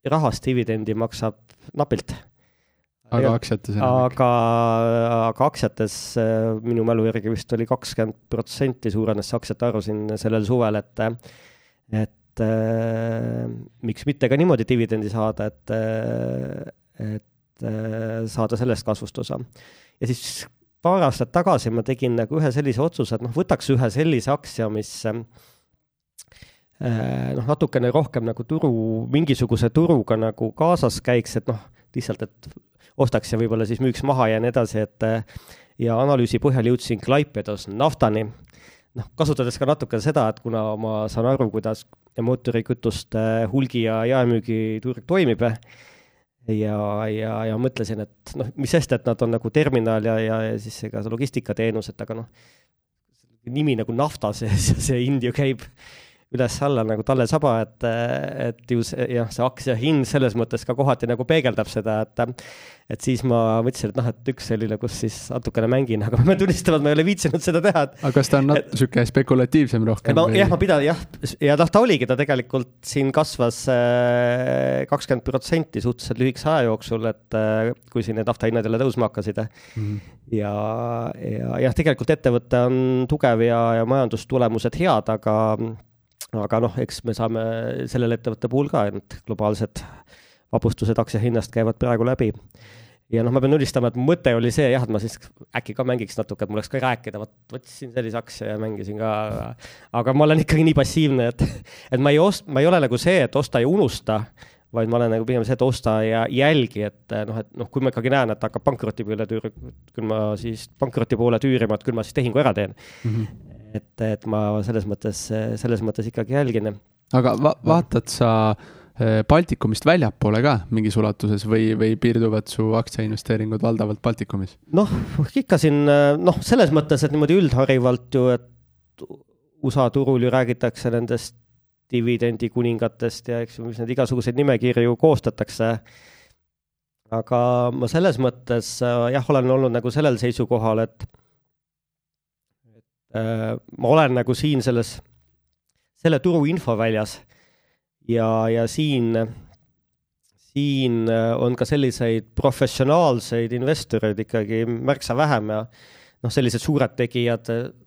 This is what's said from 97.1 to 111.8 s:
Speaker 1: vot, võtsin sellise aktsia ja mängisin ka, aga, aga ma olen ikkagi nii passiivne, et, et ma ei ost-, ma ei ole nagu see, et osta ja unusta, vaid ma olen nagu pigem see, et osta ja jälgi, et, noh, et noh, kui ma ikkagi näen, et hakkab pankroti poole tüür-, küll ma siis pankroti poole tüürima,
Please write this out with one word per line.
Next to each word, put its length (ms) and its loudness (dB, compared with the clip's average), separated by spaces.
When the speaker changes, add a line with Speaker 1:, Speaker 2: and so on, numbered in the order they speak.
Speaker 1:
vot, 100 -16
võtsin 420 -18
sellise 240 -4
aktsia 300 -12
ja 100 -6
mängisin 400 -8
ka, 140 -2
aga, 180 -8
aga 100 0
ma 160 6
olen 160 4
ikkagi 240 4
nii 80 4
passiivne, 560 2
et, 140 -2
et 80 0
ma 80 4
ei 80 6
ost-, 320 2
ma 80 2
ei 80 6
ole 160 4
nagu 160 0
see, 240 4
et 160 0
osta 240 0
ja 80 2
unusta, 480 0
vaid 160 0
ma 80 2
olen 160 2
nagu 80 -2
pigem 240 0
see, 80 0
et 80 0
osta 300 0
ja 240 0
jälgi, 560 2
et, 320 -10
noh, 100 -6
et 80 -12
noh, 80 -14
kui 80 -4
ma 80 0
ikkagi 240 -2
näen, 240 2
et 80 -6
hakkab 240 -4
pankroti 400 -4
poole 220 -4
tüür-, 180 -4
küll 160 -4
ma 80 0
siis 400 -10
pankroti 400 -2
poole 240 2
tüürima, 400 0